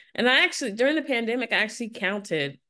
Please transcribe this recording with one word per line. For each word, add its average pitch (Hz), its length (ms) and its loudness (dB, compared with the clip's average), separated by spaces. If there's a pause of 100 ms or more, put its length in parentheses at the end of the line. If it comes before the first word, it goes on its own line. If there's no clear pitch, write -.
(140)
And 233 140 2
I 277 160 6
actually, 294 280 -2
during 262 240 2
the 302 60 0
pandemic, 233 500 -2
I 196 40 2
actually 214 340 -2
counted 180 680 -4 (120)